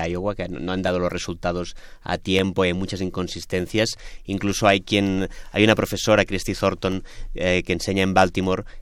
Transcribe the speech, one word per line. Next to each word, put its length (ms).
Iowa 280
que 120
no, 120
no 100
han 120
dado 180
los 120
resultados 640
a 140
tiempo 480
y 40
hay 60
muchas 260
inconsistencias. 960
Incluso 440
hay 140
quien, 460
hay 140
una 100
profesora, 500
Christy 300
Thornton, 480
eh, 320
que 60
enseña 320
en 100
Baltimore, 480